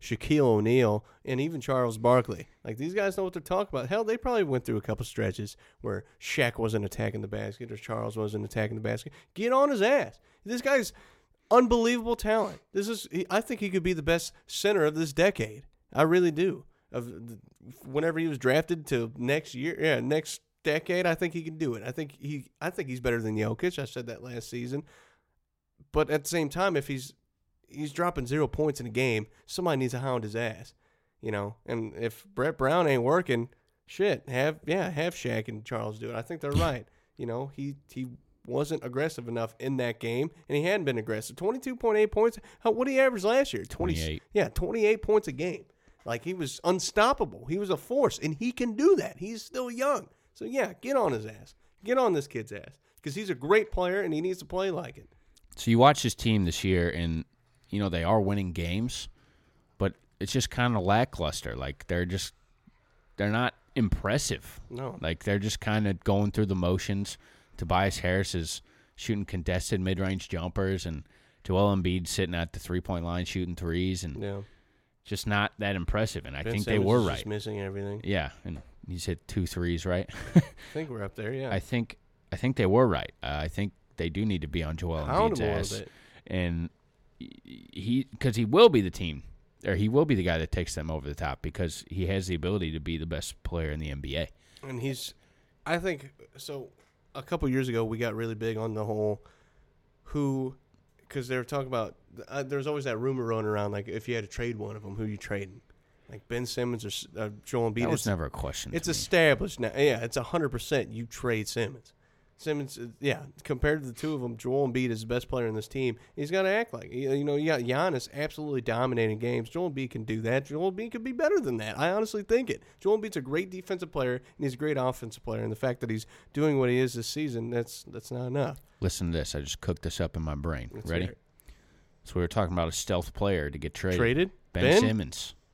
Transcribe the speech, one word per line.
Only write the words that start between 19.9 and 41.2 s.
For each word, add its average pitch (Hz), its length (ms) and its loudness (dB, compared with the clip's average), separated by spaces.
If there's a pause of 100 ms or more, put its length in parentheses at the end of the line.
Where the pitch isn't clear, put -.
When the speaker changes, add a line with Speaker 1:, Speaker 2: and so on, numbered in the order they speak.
Speaker 1:
next 151 400 -2 (220)
decade, 170 440 0
I 165 80 4
think 165 200 -2
he 170 80 -4
can 160 160 -10
do 139 160 0
it. 104 100 -8
I 123 60 -6
think 143 280 -6
he, 143 280 -8 (140)
I 160 100 -2
think 180 180 -6
he's 127 120 -6
better 120 200 2
than 110 160 -2
Jokic. 113 420 0
I 139 60 -4
said 123 220 -8
that 117 160 -10
last 123 260 -10
season. 127 360 -6 (1080)
But 151 180 2
at 147 140 0
the - 40 -8
same 160 200 2
time, 175 280 2
if 139 120 -2
he's, 135 260 -8 (540)
he's 143 240 -8
dropping 156 340 0
zero 139 220 2
points 151 320 0
in 123 60 -8
a 113 40 -8
game, 113 360 2 (200)
somebody 170 320 0
needs 127 140 0
to 123 80 -4
hound 127 240 -2
his 107 120 -6
ass, 113 380 -6 (460)
you 113 100 -6
know? 101 260 -4 (100)
And 117 300 -6
if 113 280 -6 (100)
Brett 151 240 0
Brown 156 300 4
ain't 131 140 4
working, 131 460 2 (380)
shit, 185 420 0
have, 143 380 0
yeah, 180 240 0
have 165 240 -2
Shaq 113 340 -4
and 110 160 -10
Charles 110 340 -6
do 113 120 -8
it. 117 60 -8
I 113 60 -4
think 165 180 -10
they're 143 100 -4
Speaker 2:
<laughs> - 20 -2
Speaker 1:
right. 139 340 2 (300)
You 120 100 -8
know, 123 280 -4
he, 139 200 -8 (180)
he 131 140 -6 (400)
wasn't 143 380 -2
aggressive 127 440 -4
enough 113 320 -4
in 131 180 -2
that 120 220 -2
game, 123 300 0 (180)
and 143 100 -2
he 151 60 0
hadn't 190 200 2
been 127 140 0
aggressive. 110 380 -4